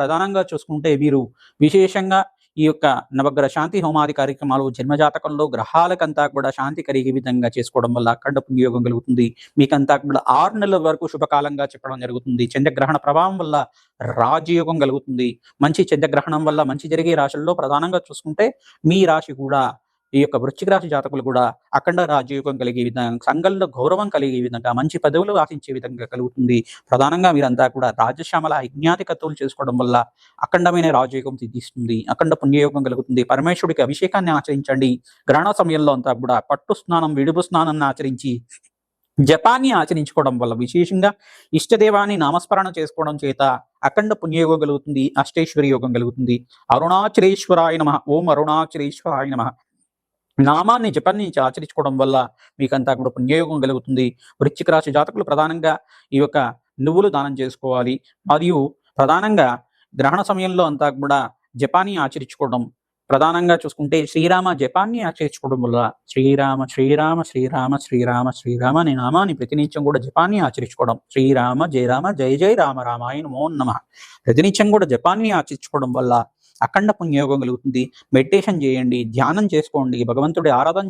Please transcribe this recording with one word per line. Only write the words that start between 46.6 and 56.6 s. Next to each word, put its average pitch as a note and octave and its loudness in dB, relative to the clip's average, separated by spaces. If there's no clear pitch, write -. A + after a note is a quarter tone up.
అరుణాచలేశ్వరాయ F#3 4
నమః, C#3+ 2
ఓం F3 -2
అరుణాచలేశ్వరాయ D3+ -2
నమః A#2+ -2
నామాన్ని F#3 4
జపాన్ని G3 0
ఆచరించుకోవడం C#3+ -4
వల్ల C3+ 2
మీకంతా C3 0
కూడా B2+ -4
పుణ్యయోగం D3+ 0
కలుగుతుంది. C3 -2
వృశ్చిక D3 -2
రాశి D#3 0
జాతకులు E3 0
ప్రధానంగా D#3 0
ఈ - 4
యొక్క D3 0